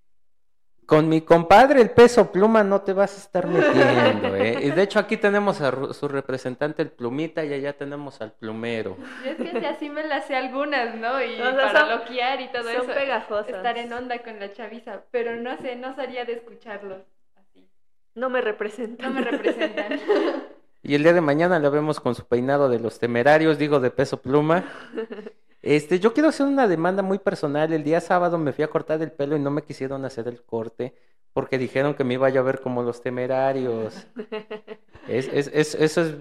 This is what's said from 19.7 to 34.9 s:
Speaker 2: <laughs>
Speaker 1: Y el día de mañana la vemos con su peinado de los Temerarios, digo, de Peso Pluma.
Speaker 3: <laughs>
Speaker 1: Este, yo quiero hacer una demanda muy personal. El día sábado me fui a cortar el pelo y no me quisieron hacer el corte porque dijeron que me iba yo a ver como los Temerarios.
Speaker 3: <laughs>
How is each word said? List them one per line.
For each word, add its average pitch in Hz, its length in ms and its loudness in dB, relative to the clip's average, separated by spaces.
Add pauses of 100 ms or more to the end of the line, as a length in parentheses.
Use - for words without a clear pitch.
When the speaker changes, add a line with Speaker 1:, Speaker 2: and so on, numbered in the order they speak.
Speaker 2:
<laughs> - 480 -2 (320)
Speaker 1:
Y 143 100 0
el 143 80 2
día 170 100 8
de 175 80 4
mañana 160 380 2
la 143 100 2
vemos 151 320 0
con 123 120 0
su - 140 -12
peinado 135 400 2
de 120 100 2
los 113 220 -6
Temerarios, 143 580 4
digo, 147 220 2
de 123 100 2
Peso - 320 -2
Pluma. 151 440 2 (280)
Speaker 3:
<laughs> 214 400 -12 (280)
Speaker 1:
Este, 147 360 2
yo 220 160 2
quiero 302 140 4
hacer 285 180 0
una 277 220 2
demanda 180 340 0
muy 190 180 -2
personal. 156 520 -2
El 156 140 -2
día 165 160 2
sábado 175 360 0
me 151 140 0
fui 151 140 -2
a - 40 -2
cortar 156 320 -2
el 156 120 -6
pelo 143 240 -2
y - 20 0
no 143 100 -2
me 147 140 -2
quisieron 135 400 -8
hacer 123 240 -8
el 120 160 -10
corte 117 500 -8 (380)
porque 131 260 -2
dijeron 135 360 0
que 143 100 -2
me 123 120 0
iba 135 140 2
yo 131 120 2
a - 20 4
ver 131 160 -2
como 123 240 -4
los 120 180 -4
Temerarios. 127 1120 -2
Speaker 3:
<laughs> - 960 -14